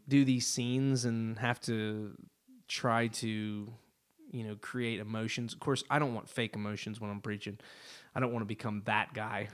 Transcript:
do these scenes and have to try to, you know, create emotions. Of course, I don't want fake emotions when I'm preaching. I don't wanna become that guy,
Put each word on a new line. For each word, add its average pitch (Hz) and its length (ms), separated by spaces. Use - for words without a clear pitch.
do 139 200
these 127 200
scenes 127 600
and 113 320
have 120 240
to 107 500
try 117 380
to, 107 640
you 123 140
know, 107 120
create 113 440
emotions. 110 540
Of - 60
course, 135 280
I 143 100
don't 139 140
want 110 160
fake 117 260
emotions 104 460
when 107 100
I'm 101 120
preaching. 104 340
I 123 60
don't 127 140
wanna 113 100
become 104 400
that 107 300
guy, 107 400